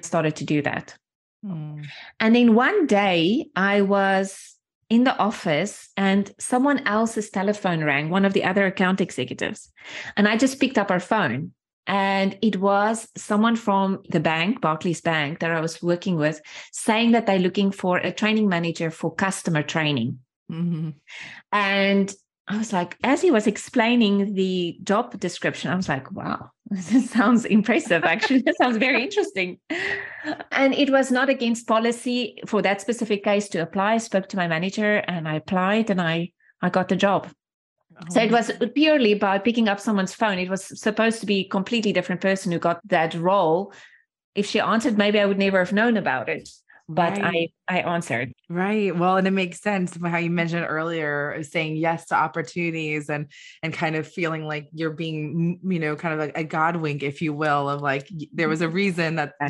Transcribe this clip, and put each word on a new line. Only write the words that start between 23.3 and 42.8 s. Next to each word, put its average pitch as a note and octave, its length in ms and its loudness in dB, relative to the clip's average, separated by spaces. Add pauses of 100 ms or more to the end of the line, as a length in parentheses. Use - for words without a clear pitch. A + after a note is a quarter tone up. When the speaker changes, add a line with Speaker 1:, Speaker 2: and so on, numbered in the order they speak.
Speaker 1:
was G#3+ 160 4
explaining G#3+ 880 2
the F#3 500 -2
job G#3+ 340 0
description, D#3+ 520 -4
I F3 60 0
was F#3 120 -4
like, C3+ 240 -4
"Wow, - 460 -8
<laughs> - 120 -20
this F#3+ 400 0
sounds A3 360 4
impressive, G3+ 580 2
actually. A#3 380 2
This - 160 0
sounds B3 200 2
very B3+ 240 2
interesting." F#3+ 560 -4 (920)
And C4+ 220 2
it C#4 160 2
was C4 200 4
not B3+ 200 2
against A#3 360 -4
policy A#3 800 -2
for G#3 160 0
that G3 200 0
specific A3 420 -4
case G#3 260 0
to F#3 80 -6
apply. G3 360 0
I A3+ 40 2
spoke G3 320 -4
to G3+ 60 -6
my F3 120 0
manager G3 480 0 (120)
and E3+ 200 -6
I D#3 80 -2
applied G3 540 0
and F#3 120 0
I, E3 300 -2 (280)
I F3+ 100 2
got F#3 180 2
the F#3+ 80 2
job. G3 320 2 (840)
So A3+ 120 2
it A3 100 4
Speaker 2:
Oh. A#3 40 6
Speaker 1:
was A3+ 160 0 (220)
purely C#4+ 400 4
by G3 240 2
picking A3+ 300 2
up G3+ 120 0
someone's G3 340 -2
phone. G#3 240 0
It F3+ 100 -4
was F#3+ 160 -4 (160)
supposed A3 400 0
to G3 60 -10
be G3+ 140 2
a F#3 80 -4
completely G#3 440 0
different F3 280 -2
person F#3+ 320 0
who E3 60 0
got E3+ 300 0